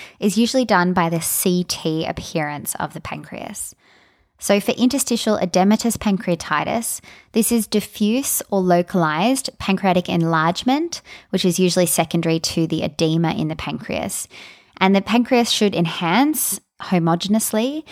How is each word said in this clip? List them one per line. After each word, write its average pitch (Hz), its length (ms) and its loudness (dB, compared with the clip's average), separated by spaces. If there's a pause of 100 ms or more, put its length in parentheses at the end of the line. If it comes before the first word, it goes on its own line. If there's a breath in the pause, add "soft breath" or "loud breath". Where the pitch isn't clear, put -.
(200 loud breath)
is 196 180 0
usually 240 260 4
done 185 300 4
by 175 160 2
the 165 100 0
C 180 440 0
T 160 420 -2
appearance 147 680 -6
of - 180 -6
the 165 80 -12
pancreas. - 720 -12 (640 soft breath)
So 202 220 2
for 208 120 0
interstitial 240 640 0
edematous 202 600 2
pancreatitis, 180 1040 -2 (300 loud breath)
this 226 200 2
is 233 160 0
diffuse 214 840 -2
or 196 80 2
localized 180 880 2 (100)
pancreatic 185 480 0
enlargement, 170 920 0 (280 loud breath)
which 190 160 0
is 180 140 2
usually 180 280 4
secondary 165 520 0
to 160 280 -2
the 160 160 -4
edema 160 480 0
in 156 160 -2
the 156 80 -6
pancreas. - 720 -8 (500 loud breath)
And 190 180 4
the 196 60 4
pancreas 233 500 2
should 208 240 2
enhance 180 840 0 (220)
homogeneously, 214 1120 0